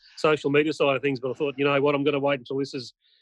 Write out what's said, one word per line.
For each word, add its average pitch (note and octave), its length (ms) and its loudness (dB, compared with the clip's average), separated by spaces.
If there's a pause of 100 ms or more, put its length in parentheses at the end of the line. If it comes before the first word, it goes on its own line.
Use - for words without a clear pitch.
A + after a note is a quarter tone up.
(180)
social D3+ 340 2
media D3+ 220 2
side C#3 220 2
of B2 60 -4
things, C3+ 180 -2
but B2+ 120 -4
I - 20 -8
thought, C#3+ 240 -4
"You C#3+ 80 0
know C#3+ 160 2
what, C#3+ 140 2
I'm C#3 80 -2
gonna C#3+ 160 2
wait C#3 200 0
until C3 180 -8
this C#3 160 -4
is B2 200 -10 (280)